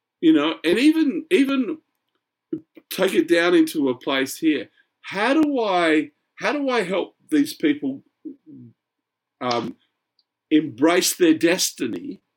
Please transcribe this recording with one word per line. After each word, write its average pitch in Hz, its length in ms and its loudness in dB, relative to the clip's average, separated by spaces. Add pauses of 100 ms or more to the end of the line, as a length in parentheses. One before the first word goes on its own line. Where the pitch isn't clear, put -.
(200)
You 160 120 6
know, 151 320 2
and 180 140 2
even, 294 520 2
even 262 480 0 (1120)
take 190 240 -2
it 160 140 2
down 170 260 4
into 156 340 2
a 127 60 0
place 135 440 -4
here. 151 320 -2 (320)
How 220 320 -2
do 294 260 2
I, 170 520 0 (240)
how 196 160 -4
do 285 180 -4
I 233 140 0
help 175 320 -6 (140)
these 147 240 0
people, 143 480 -4 (1400)
um, 120 360 -6 (760)
embrace 156 680 0
their 160 180 4
destiny 165 840 -4 (160)